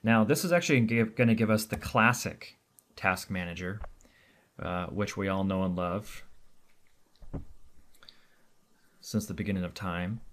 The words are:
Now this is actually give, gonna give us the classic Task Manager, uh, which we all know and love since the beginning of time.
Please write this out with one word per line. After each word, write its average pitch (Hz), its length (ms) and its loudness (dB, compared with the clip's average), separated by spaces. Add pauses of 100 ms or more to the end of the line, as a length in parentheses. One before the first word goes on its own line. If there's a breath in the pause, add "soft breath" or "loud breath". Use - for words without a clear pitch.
Now 113 200 6
this - 220 2
is 170 60 0
actually 160 300 4
give, 113 340 2
gonna 117 180 6
give 110 160 4
us 107 160 4
the - 100 -6
classic - 800 0 (400)
Task - 360 -2
Manager, 90 500 -6 (800 soft breath)
uh, 90 260 -4
which 101 300 -4
we 98 100 -2
all 95 160 0
know 95 200 0
and 90 120 0
love 90 480 -4 (2750 soft breath)
since - 240 -4
the 98 80 -8
beginning 95 300 -2
of 87 100 -8
time. 90 460 -6 (120)